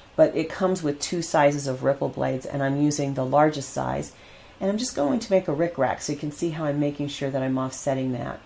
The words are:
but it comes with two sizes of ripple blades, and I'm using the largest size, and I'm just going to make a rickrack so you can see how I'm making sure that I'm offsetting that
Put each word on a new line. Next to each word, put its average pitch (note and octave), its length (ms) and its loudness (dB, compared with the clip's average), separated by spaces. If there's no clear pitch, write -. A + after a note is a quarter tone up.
but D#3 200 6
it D#3+ 140 -2
comes F#3 320 0
with C#3+ 180 -2
two F3 220 -2
sizes C#3+ 440 4
of C3 180 -2
ripple C3+ 240 0
blades, C3 360 -2
and C#3 180 -4
I'm C#3 200 0
using D3 320 2
the C3+ 100 -2
largest D3 460 2
size, C3+ 420 -4
and F#3+ 100 0
I'm G#3+ 80 -2
just B3+ 180 -4
going C#4 240 0
to - 100 -8
make F#3+ 180 4
a D3+ 60 0
rickrack C#3 480 0
so D3+ 100 -4
you C#3+ 60 -4
can D3 140 -4
see E3+ 180 -2
how D#3 140 -4
I'm D3 160 0
making C#3+ 280 0
sure C#3 220 -4
that C3 120 -2
I'm C3 140 0
offsetting C3 560 -2
that B2 340 -6